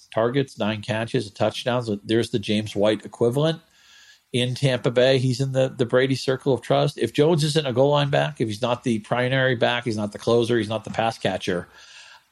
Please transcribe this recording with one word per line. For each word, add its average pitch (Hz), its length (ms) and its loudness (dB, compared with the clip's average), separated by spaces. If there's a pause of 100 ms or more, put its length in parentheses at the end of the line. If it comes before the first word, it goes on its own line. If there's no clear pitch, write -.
(120)
targets, 123 460 -2
nine 107 240 -2
catches, 110 460 -4
a 98 40 -16
touchdown. 117 520 -2
So 104 200 -4
there's 110 280 0
the 120 80 -2
James 104 360 -4
White 104 300 0
equivalent 147 560 0 (720)
in 123 220 -2
Tampa 131 340 0
Bay. 127 300 4
He's 123 200 0
in 135 120 -2
the, 131 180 0
the 123 160 -2
Brady 131 300 2
circle 135 360 -2
of 120 100 0
trust. 143 360 0
If 113 160 -2
Jones 151 300 4
isn't 151 240 0
a 127 60 -4
goal 135 180 4
line 143 180 2
back, 143 320 0
if 113 60 0
he's 104 140 -8
not 120 220 -2
the 113 160 0
primary 127 540 0
back, 120 320 0
he's 110 120 -2
not 104 160 -4
the - 40 -14
closer, 120 400 2
he's 101 100 0
not 110 160 -6
the - 60 -12
pass 110 300 -2
catcher, 92 480 -4 (640)